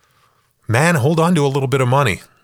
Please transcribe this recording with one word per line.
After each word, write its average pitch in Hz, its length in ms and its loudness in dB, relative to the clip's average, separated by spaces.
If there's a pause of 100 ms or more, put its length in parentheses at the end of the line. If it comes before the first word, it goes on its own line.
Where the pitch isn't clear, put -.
(680)
man, 156 300 0
hold 156 240 0
on 175 160 2
to 143 100 0
a - 20 0
little 135 200 -2
bit 131 120 0
of 127 80 2
money. 127 340 0 (220)